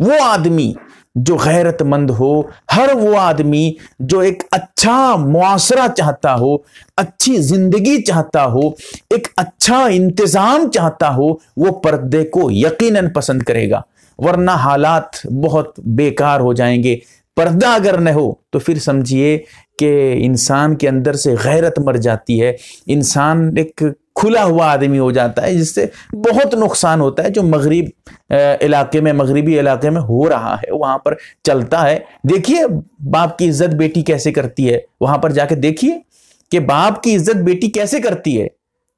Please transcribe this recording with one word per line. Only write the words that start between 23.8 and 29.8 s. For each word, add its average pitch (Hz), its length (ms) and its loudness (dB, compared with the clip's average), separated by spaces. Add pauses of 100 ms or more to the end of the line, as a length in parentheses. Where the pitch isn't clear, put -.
खुला 220 260 2
हुआ 165 240 2
आदमी 139 320 2
हो 127 140 0
जाता 120 300 0
है, 180 140 0
जिससे 170 340 -2 (240)
बहुत 233 400 0
नुकसान 180 460 0
होता 139 220 -2
है, - 80 -2
जो 202 120 -2
मगरिब, 156 500 0 (380)
अ, 143 340 2
इलाके 147 360 0
में, 151 120 2
मगरिबी 143 460 0
इलाके 139 320 0